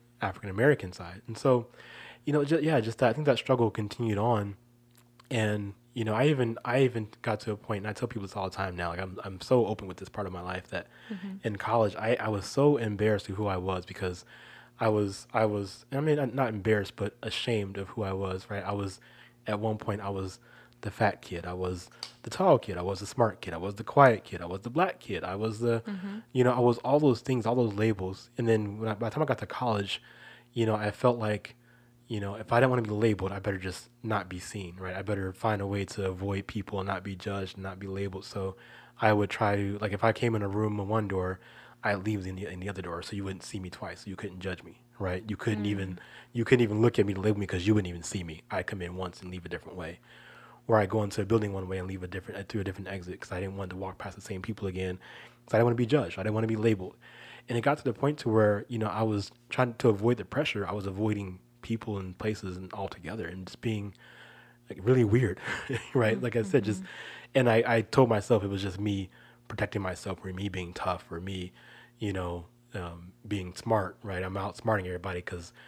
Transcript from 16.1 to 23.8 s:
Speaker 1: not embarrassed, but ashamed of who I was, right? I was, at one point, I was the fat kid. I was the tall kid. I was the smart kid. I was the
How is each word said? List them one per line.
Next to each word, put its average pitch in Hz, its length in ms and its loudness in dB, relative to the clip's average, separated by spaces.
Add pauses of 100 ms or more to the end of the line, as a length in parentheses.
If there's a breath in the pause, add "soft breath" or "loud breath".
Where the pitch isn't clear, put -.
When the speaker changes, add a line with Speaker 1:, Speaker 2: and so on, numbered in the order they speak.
Speaker 1:
not 127 160 2
embarrassed, 104 460 2
but - 280 -4
ashamed 104 540 -2
of 98 120 -8
who 107 140 -4
I 95 100 -2
was, 95 360 -4
right? 101 140 -6
I 107 100 -6
was, 101 260 -4 (480 loud breath)
at 104 120 -2
one 110 180 -2
point, 107 240 -4
I 101 80 -6
was 95 300 -6 (420 loud breath)
the 101 100 -6
fat - 300 0
kid. 85 240 -10
I 90 80 -6
was 90 360 -4 (340 loud breath)
the 113 60 -12
tall 180 280 6
kid. 90 200 -6
I 90 40 -4
was 95 200 -2
the 101 40 -10
smart 113 360 2
kid. 87 120 -8
I 82 40 -4
was 98 180 -4
the 110 80 -10